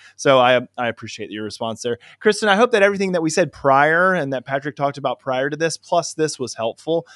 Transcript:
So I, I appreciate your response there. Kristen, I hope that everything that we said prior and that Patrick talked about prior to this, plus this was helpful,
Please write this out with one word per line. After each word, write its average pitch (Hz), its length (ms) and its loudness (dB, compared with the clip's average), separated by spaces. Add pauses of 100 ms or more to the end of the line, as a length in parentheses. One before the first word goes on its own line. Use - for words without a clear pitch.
(160)
So 135 240 4
I, 123 220 4 (160)
I 123 100 -4
appreciate 110 440 -10
your 107 120 -8
response 113 380 -8
there. 120 160 -4 (220)
Kristen, 214 300 0
I 196 60 4
hope 233 160 2
that 208 120 4
everything 196 300 0
that 175 80 0
we 160 80 0
said 160 220 0
prior 156 640 4
and 139 200 -2
that 127 120 -8
Patrick 139 300 -6
talked 143 220 -4
about 131 220 -6
prior 135 300 -2
to 151 80 -8
this, 156 200 -4
plus - 360 -4
this 156 260 -4
was 120 160 -8
helpful, 151 500 -4 (100)